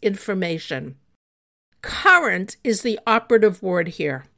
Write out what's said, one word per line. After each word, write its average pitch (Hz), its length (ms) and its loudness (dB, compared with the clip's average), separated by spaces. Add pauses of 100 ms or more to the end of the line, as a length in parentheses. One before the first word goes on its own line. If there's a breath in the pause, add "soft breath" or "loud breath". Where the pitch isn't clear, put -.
information. 170 920 -4 (840)
Current 247 840 2
is 220 200 0
the 220 240 -2
operative 220 560 2
word 180 260 -2
here. 147 380 -6 (120)